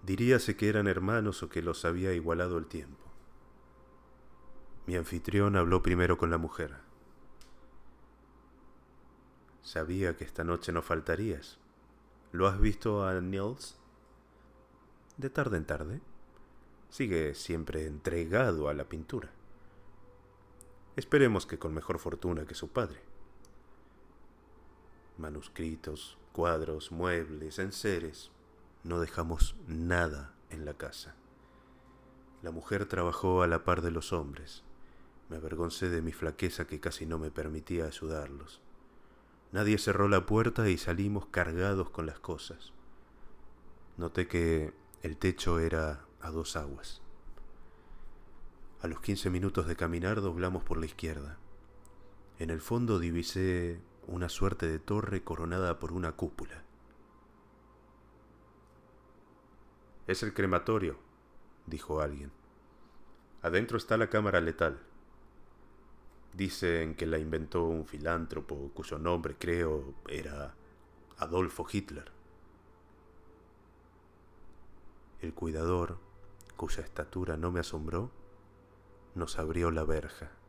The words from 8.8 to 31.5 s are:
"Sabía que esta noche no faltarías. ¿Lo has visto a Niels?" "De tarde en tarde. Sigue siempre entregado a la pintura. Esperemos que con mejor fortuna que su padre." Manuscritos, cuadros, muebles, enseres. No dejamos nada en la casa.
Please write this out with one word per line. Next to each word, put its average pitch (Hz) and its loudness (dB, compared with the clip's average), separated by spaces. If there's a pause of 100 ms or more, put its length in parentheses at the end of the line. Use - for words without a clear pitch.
"Sabía 85 0
que - -8
esta - -4
noche 85 0
no 82 0
faltarías. 82 -2 (720)
¿Lo 90 6
has 98 4
visto 104 4
a 92 2
Niels?" 98 -4 (1400)
"De 135 -4
tarde 123 2
en 78 0
tarde. 76 -4 (840)
Sigue 82 0
siempre 78 -2
entregado 82 2
a 73 0
la 69 -4
pintura. - -8 (1600)
Esperemos 127 6
que 82 -6
con 80 -4
mejor 80 -2
fortuna 80 -2
que - -10
su - -8
padre." - -2 (2250)
Manuscritos, 78 -8 (140)
cuadros, 80 0
muebles, 82 -2
enseres. 95 -2 (520)
No 85 0
dejamos 82 2 (100)
nada 82 0 (160)
en 78 -8
la 73 -8
casa. - -12 (1300)